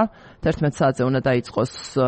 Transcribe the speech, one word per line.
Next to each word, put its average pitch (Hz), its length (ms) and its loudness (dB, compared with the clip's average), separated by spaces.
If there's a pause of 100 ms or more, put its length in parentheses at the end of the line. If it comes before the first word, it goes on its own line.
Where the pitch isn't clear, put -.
(360)
თერთმეტ 156 380 0
საათზე 131 320 0
უნდა 131 160 0
დაიწყოს, 123 520 0 (180)
ა, 131 160 2